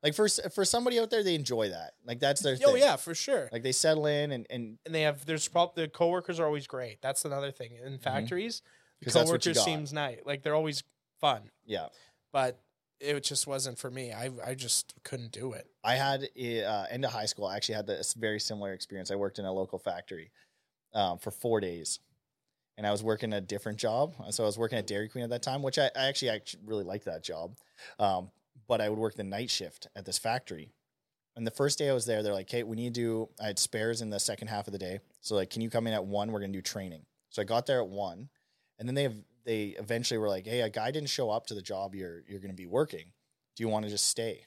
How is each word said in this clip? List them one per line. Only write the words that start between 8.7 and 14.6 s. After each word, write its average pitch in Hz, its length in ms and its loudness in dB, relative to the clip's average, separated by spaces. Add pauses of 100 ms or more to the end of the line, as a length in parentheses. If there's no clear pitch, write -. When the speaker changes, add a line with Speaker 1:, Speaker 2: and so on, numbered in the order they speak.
Speaker 2:
the - 60 -10
Speaker 1:
'Cause 123 80 0
that's 120 160 8
what 123 160 2
you 170 80 4
Speaker 2:
coworkers - 40 6
Speaker 1:
got. 107 80 8
Speaker 2:
seems 151 280 0
nice. 143 320 -2
Like, 139 160 -4
they're 151 140 2
always 156 260 2 (380)
fun. 117 320 2 (140)
Speaker 1:
Yeah. 95 240 -2 (420)
Speaker 2:
But 127 280 2 (400)
it 143 240 0
just 139 220 0
wasn't 135 320 -4
for 127 140 -8
me. 123 200 -8
I, 120 200 -6 (120)
I 131 120 -4
just - 480 -2